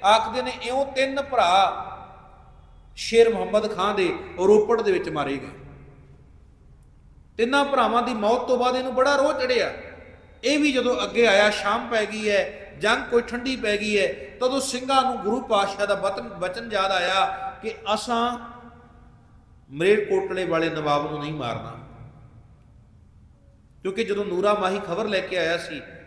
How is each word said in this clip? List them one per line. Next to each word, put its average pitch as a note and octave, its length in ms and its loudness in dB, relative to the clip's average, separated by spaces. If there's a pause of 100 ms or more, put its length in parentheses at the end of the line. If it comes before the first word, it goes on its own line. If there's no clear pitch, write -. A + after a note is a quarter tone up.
ਆਖਦੇ G#3+ 360 4
ਨੇ B3 100 -4 (100)
ਇਉਂ B3+ 240 -2
ਤਿੰਨ C4+ 360 -2
ਭਰਾ G3 600 2 (1120)
ਸ਼ੇਰ A3+ 380 4
ਮੁਹੰਮਦ G3+ 420 0
ਖਾਂ G3+ 180 0
ਦੇ F3+ 200 2 (240)
ਰੋਪੜ G#3+ 440 6
ਦੇ G#3 100 2
ਵਿੱਚ F3 180 0
ਮਾਰੇ C#3+ 280 -2
ਗਏ। C#3 100 -10 (1900)
ਤਿੰਨਾਂ C4+ 280 2
ਭਰਾਵਾਂ A#3+ 380 2
ਦੀ B3 100 -2
ਮੌਤ A3 340 2
ਤੋਂ B3 100 2
ਬਾਅਦ B3+ 180 2
ਇਹਨੂੰ B3+ 200 -4
ਬੜਾ C#4 200 4
ਰੋਹ C#4 180 2
ਚੜਿਆ। B3 400 0 (680)
ਇਹ C#4+ 160 2
ਵੀ D4 120 4
ਜਦੋਂ B3 320 0
ਅੱਗੇ G#3 240 2
ਆਇਆ, G#3 220 6
ਸ਼ਾਮ A3+ 400 -2
ਪੈ A3 160 0
ਗਈ G#3+ 240 -4
ਹੈ, - 500 -2
ਜੰਗ A#3 300 0
ਕੋਈ A#3+ 120 4
ਠੰਡੀ B3 340 -4
ਪੈ G#3 220 -2
ਗਈ G#3 220 0
ਹੈ, F3 140 0
ਤਦੋਂ C4 460 -4
ਸਿੰਘਾਂ B3+ 420 0
ਨੂੰ A#3+ 160 -2
ਗੁਰੂ G#3+ 240 -2
ਪਾਤਸ਼ਾਹ G3+ 460 0
ਦਾ G3+ 80 2
ਬਤਨ-, G3+ 340 -4
ਬਚਨ F#3 420 -8
ਯਾਦ G3 200 0
ਆਇਆ F#3 340 2 (360)
ਕਿ A3 140 -8 (180)
ਅਸਾਂ A#3 460 -2 (1300)
ਮਲੇਰਕੋਟਲੇ F#3 760 2
ਵਾਲੇ E3 240 0
ਨਵਾਬ D3+ 420 0
ਨੂੰ D3+ 80 -6
ਨਹੀਂ D3+ 140 -6
ਮਾਰਨਾ। A2+ 440 -6 (2000)
ਕਿਉਂਕਿ G3 220 -4
ਜਦੋਂ G3+ 220 -2
ਨੂਰਾ F#3+ 280 2
ਮਾਹੀ G3 260 0
ਖਬਰ F#3+ 260 -4
ਲੈ G3 140 -2
ਕੇ F#3 180 -4
ਆਇਆ E3+ 200 0
ਸੀ D3+ 240 -10 (260)